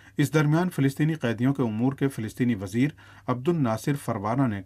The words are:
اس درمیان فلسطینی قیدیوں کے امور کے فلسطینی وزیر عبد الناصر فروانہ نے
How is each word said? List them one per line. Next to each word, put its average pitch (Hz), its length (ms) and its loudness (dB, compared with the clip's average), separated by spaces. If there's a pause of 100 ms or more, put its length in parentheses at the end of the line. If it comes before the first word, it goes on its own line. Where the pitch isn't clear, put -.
(160)
اس 147 180 0
درمیان 156 360 2
فلسطینی 151 440 0
قیدیوں 123 400 0
کے 135 80 0
امور 117 300 0
کے 135 160 0
فلسطینی 120 460 -2
وزیر 104 340 0 (380)
عبد 127 220 -2
الناصر 143 460 0 (100)
فروانہ 113 380 -2
نے 104 240 0